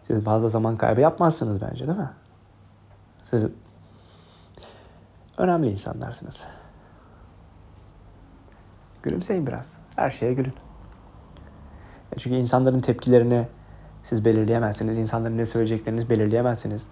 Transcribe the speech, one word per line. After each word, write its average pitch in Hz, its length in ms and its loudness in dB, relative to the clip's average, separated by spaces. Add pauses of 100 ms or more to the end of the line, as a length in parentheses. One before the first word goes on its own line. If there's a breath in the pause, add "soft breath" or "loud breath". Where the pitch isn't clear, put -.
Siz 107 220 -2
fazla 110 240 2
zaman 113 280 0
kaybı 113 240 2
yapmazsınız 156 600 2
bence, 123 260 -8
değil 175 120 -2
mi? 156 120 -6 (1120)
Siz 110 240 0 (1900 loud breath)
önemli 170 320 2
insanlarsınız. - 800 -10 (2500 loud breath)
Gülümseyin 180 440 -2
biraz. - 320 -8 (180)
Her 143 140 0
şeye 120 240 -2
gülün. 131 200 -2 (1600 loud breath)
E - 60 -8
çünkü 123 180 -2
insanların 127 440 4
tepkilerini 120 680 4 (540 loud breath)
siz 110 220 -2
belirleyemezsiniz. 110 760 2
İnsanların 113 400 -2
ne 117 80 0
söyleyeceklerini 113 640 -2
belirleyemezsiniz. 110 800 0